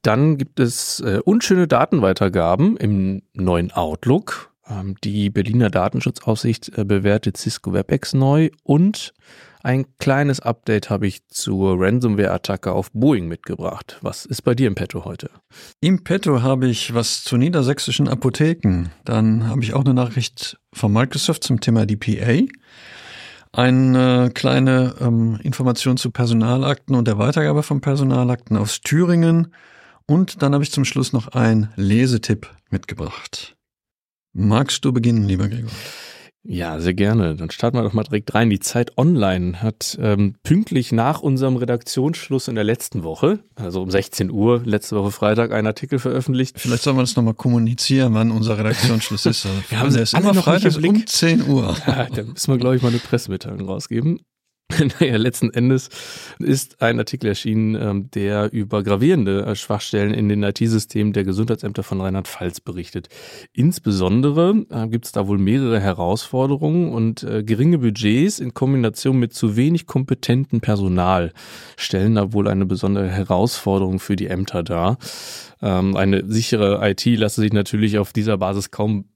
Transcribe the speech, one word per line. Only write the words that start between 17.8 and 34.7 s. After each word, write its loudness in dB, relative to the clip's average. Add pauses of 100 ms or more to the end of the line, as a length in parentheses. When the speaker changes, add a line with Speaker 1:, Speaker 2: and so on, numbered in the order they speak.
Speaker 2:
Apotheken. 0 (180)
Dann 2
habe 0
ich -4
auch 2
eine 4
Nachricht -2 (140)
von 0
Microsoft 0
zum 0
Thema 2
D 0
P -2
A. -4
Eine 4
kleine, 2
ähm, 2
Information 0
zu -4
Personalakten 0
und 2
der 0
Weitergabe 2
von -2
Personalakten 0
aus -2
Thüringen. 2 (540)
Und 2
dann 2
habe 2
ich -6
zum 0
Schluss -2
noch -2
einen 2
Lesetipp 0 (180)
mitgebracht. -10 (760)
Magst 0